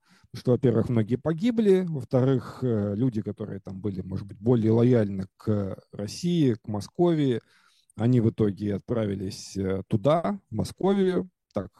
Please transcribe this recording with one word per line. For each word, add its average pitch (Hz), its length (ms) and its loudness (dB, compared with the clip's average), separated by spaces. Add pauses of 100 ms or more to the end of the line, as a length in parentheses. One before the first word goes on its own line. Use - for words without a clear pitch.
(340)
Что, 120 180 0
во-первых, 113 360 2
многие 113 280 0
погибли, 190 720 2
во-вторых, 131 760 0
э, 104 320 0
люди, 113 260 0
которые 104 380 -8
там 95 220 -12
были, 95 200 -6
может 95 240 -8
быть, 98 140 -18
более 110 320 4
лояльны 110 540 2 (100)
к 101 420 -4 (140)
России, 135 600 0
к - 140 -14
Московии, 135 720 0 (560)
они 120 240 2
в 110 100 4
итоге 104 460 -2
отправились, 98 840 -6
э, 95 300 -2
туда, 160 520 0 (100)
в 113 60 -12
Московию. 185 720 -2 (240)
Так, 92 260 -6